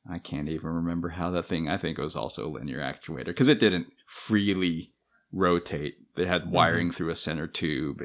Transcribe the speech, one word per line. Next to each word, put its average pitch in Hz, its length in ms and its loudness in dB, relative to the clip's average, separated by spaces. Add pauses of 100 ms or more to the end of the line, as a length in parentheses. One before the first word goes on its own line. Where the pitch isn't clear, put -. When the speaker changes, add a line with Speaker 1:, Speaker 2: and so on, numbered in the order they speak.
Speaker 1:
I 85 100 -8
can't 73 300 -6
even 80 200 -4
remember 85 400 -2
how 85 220 -4
that 87 140 0
thing, 82 220 -2
I 82 100 0
think 82 200 -4
it 67 60 -4
was 78 120 -4
also 58 320 -4
a - 20 -6
linear 65 300 -8
actuator, 73 560 -8
'cause 131 140 4
it 127 100 6
didn't 92 280 4 (200)
freely 95 840 0 (400)
rotate. 85 840 0
They 87 100 0
had 90 180 2
Speaker 2:
Mm-hmm. 87 80 -8
Speaker 1:
wiring 85 400 4
through 82 180 -2
a 80 60 -2
center 80 320 0
tube, 73 580 -2